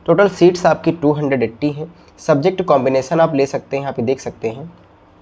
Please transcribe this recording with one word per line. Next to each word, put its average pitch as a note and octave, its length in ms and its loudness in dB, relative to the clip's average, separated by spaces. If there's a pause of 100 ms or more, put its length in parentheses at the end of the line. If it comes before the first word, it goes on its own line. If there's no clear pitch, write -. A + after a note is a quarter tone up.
Total F#3+ 240 4
seats F3+ 360 2
आपकी E3 280 2
टू D3 200 0
हंड्रेड C#3 300 -2
एट्टी D3 280 -4
हैं। D3+ 200 -12 (280)
Subject E3 440 0
combination C3+ 560 2
आप D#3+ 160 2
ले C3+ 100 2
सकते C#3 320 -6
हैं, C#3 60 -6
यहाँ C#3 100 -6
पे - 80 -6
देख C3+ 180 -2
सकते - 300 -8
हैं C#3+ 220 -12 (500)